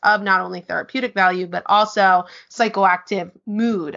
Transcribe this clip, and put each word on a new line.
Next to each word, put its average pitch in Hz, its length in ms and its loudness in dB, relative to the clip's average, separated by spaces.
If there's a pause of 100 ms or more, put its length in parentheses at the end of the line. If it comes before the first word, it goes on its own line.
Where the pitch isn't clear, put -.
of 208 180 2
not 190 220 0
only 180 180 -10
therapeutic 240 540 -6
value, 185 320 0
but 175 200 -8
also 196 600 2 (240)
psychoactive 190 800 -2 (160)
mood 208 500 -2